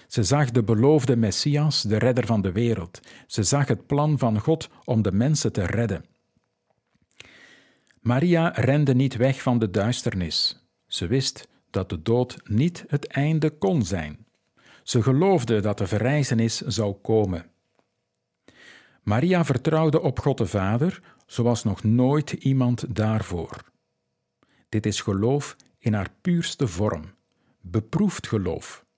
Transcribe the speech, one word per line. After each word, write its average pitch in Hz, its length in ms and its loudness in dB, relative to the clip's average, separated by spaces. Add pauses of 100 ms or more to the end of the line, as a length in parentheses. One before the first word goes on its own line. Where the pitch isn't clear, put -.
Ze - 160 -2
zag 139 280 2
de 120 120 2
beloofde 123 540 4
Messias, 143 680 0
de 107 140 0
redder 117 300 2
van 107 160 0
de 92 100 0
wereld. 101 480 -2 (260)
Ze - 160 -4
zag 139 260 2
het 110 180 -2
plan 147 320 0
van 107 220 2
God 160 280 -2 (160)
om 113 180 2
de 98 100 0
mensen 120 400 2
te 98 140 -2
redden. 104 380 -2 (2000)
Maria 165 480 2
rende 135 460 2
niet 127 220 2
weg 131 260 0
van 123 160 2
de 107 120 0
duisternis. 98 960 -2 (200)
Ze - 200 -6
wist 131 420 -4 (220)
dat - 180 -4
de 82 140 -8
dood 123 420 0
niet 139 440 -2
het - 180 -4
einde 151 440 0
kon 165 340 -2
zijn. 80 400 -6 (600)
Ze 117 180 0
geloofde 131 580 2
dat 104 180 -2
de 101 80 -2
verrijzenis 113 720 0
zou 104 320 -2
komen. 98 580 0 (1500)
Maria 160 420 0
vertrouwde 156 560 2
op 139 180 -2
God 139 200 0
de 107 80 0
Vader, 110 560 -2 (240)
zoals 117 380 0
nog 101 180 -2
nooit 127 500 2
iemand 127 640 -2
daarvoor. 104 760 -4 (960)
Dit 107 180 -2
is 104 140 -2
geloof 113 560 -2 (220)
in 107 160 0
haar 98 160 -4 (100)
puurste 170 480 -2
vorm, 87 460 -4 (460)
beproefd 117 680 -2
geloof. 90 580 -6 (140)